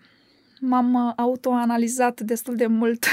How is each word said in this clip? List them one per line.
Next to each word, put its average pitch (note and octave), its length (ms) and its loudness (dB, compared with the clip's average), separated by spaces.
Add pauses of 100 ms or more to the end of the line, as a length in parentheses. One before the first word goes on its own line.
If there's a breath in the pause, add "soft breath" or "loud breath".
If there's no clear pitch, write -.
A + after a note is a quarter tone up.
(600 soft breath)
m-am B3 560 2
autoanalizat B3 1040 0
destul A#3 360 -6
de A#3 100 0
mult A3+ 460 0